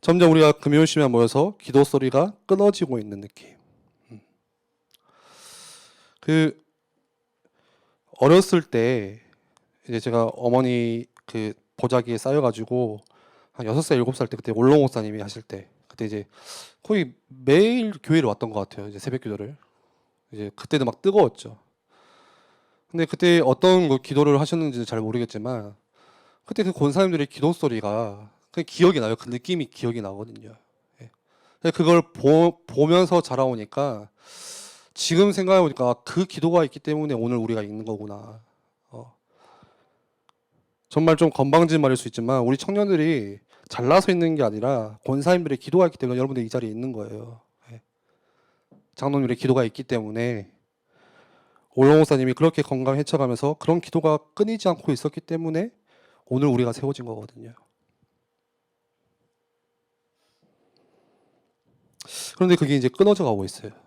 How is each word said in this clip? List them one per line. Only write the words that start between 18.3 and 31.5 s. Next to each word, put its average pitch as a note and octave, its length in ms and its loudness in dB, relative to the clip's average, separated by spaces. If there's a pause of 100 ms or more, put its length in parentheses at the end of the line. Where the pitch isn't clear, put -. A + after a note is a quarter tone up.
것 G#2 180 -6
같아요. G2+ 200 -16
이제 G2+ 100 -16
새벽 B2+ 240 -8
기도를. G#2+ 340 -12 (760)
이제 G#2 240 -12
그때도 C#3 300 -4
막 - 180 -8
뜨거웠죠. F#3+ 560 0 (1300)
근데 E3 160 -2
그때 E3+ 380 4
어떤 F3+ 460 4
그 C3+ 100 2
기도를 C#3+ 400 2
하셨는지는 D3 460 -4
잘 A2+ 160 -6
모르겠지만 A2 760 -8 (680)
그때 - 180 -4
그 F#3 80 -2
권사님들의 D3+ 560 0
기도 - 260 -2
소리가 G#2+ 760 -6 (200)
그냥 - 160 -8
기억이 F3 320 2
나요. A2 160 -2
그 - 140 -18
느낌이 C#3+ 360 -6
기억이 A#2 360 -8
나거든요. G#2+ 540 -16 (460)
예. A#2+ 100 -20 (500)